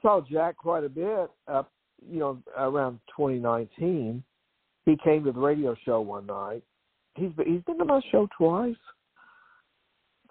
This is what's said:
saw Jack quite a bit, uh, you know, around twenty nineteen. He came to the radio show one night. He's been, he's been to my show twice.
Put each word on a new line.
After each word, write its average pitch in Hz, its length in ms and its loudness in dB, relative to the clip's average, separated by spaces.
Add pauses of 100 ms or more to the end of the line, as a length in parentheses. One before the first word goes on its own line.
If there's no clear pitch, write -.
saw 208 200 4
Jack 156 360 -2
quite 160 280 -2
a 143 40 -4
bit, 175 400 -4 (180)
uh, 139 160 0 (460)
you 165 100 -6
know, 139 220 -4 (160)
around 135 420 -2 (160)
twenty 135 240 0
nineteen. 120 840 -2 (640)
He 156 180 6
came 156 200 4
to 139 80 0
the 123 80 -4
radio 143 360 2 (100)
show 117 160 2
one 101 240 -8
night. 101 380 -8 (520)
He's 175 160 -4
been, 151 220 -2
he's 180 100 -2
been 339 140 -6
to 339 80 0
my 277 160 4 (100)
show 208 160 4 (100)
twice. 196 380 2 (1600)